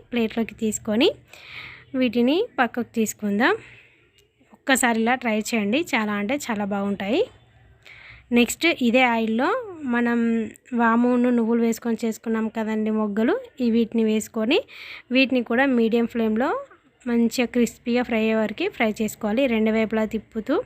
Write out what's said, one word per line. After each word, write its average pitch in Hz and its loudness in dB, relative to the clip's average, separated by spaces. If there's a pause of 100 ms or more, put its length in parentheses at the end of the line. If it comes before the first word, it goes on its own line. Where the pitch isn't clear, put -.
(120)
ప్లేట్లోకి 226 -2
తీసుకొని 220 0 (920)
వీటిని 247 2 (240)
పక్కకు 233 -2
తీసుకుందాం. 214 0 (1040)
ఒక్కసారి 247 2
ఇలా 240 0
ట్రై 214 0 (120)
చేయండి, 226 0 (140)
చాలా 214 -2
అంటే 214 -4 (100)
చాలా 208 -4
బాగుంటాయి. 202 -2 (1160)
నెక్స్ట్ 240 2 (220)
ఇదే 247 4
ఆయిల్లో 226 0 (460)
మనం 240 0 (600)
వామును 240 4
నువ్వులు 233 2
వేసుకొని 226 -2
చేసుకున్నాం 226 -2 (100)
కదండి 220 -2
మొగ్గలు, 214 0 (280)
ఈ 240 2
వీటిని 226 2
వేసుకొని 220 0 (560)
వీటిని 254 4 (100)
కూడా 247 2 (120)
మీడియం 233 2
ఫ్లేమ్లో 226 0 (600)
మంచిగా 233 2
క్రిస్పీగా 240 0
ఫ్రై 226 0
అయ్యే 220 2
వరకు 220 -4
ఫ్రై 226 0 (120)
చేసుకోవాలి. 220 -2 (100)
రెండు 220 2
వైపులా 220 0 (120)
తిప్పుతూ 220 -4 (100)